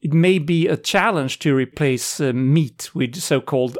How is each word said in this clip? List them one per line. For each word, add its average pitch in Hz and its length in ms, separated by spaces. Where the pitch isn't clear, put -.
it 147 120
may 180 260
be 165 280
a 156 120
challenge 185 600
to 147 140
replace, 131 640
uh, 135 120
meat 131 640
with 127 220
so-called 131 640